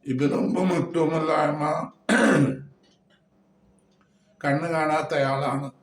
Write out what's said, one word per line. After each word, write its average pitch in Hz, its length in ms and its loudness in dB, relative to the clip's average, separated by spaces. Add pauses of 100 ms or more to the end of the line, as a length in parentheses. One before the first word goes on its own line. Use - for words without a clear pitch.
ഇബ്നു 135 300 0
ഉമ്മു 185 280 0
മക്തൂമുൽ 160 640 0
അഅമ 151 640 -2 (2500)
കണ്ണ് 151 240 0
കാണാത്തയാളാണ്. 147 1000 0 (120)